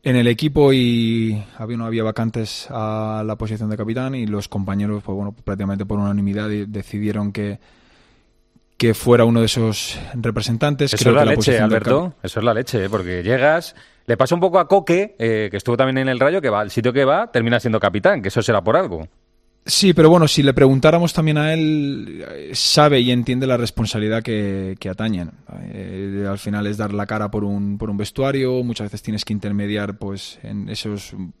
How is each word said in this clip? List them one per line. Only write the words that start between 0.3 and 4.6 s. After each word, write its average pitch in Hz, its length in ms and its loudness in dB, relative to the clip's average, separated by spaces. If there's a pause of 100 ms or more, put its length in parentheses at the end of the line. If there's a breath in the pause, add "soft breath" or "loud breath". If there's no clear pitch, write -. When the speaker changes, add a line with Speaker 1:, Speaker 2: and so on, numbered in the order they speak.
Speaker 1:
y 117 680 2 (160)
había, 113 200 -8
no 117 80 -6
había 113 180 -2
vacantes 110 680 -4
a 110 560 -4
la 107 120 -6
posición 107 320 -4
de 107 80 -4
capitán 123 380 -4
y 120 100 -4
los 104 240 -4
compañeros, 101 520 -2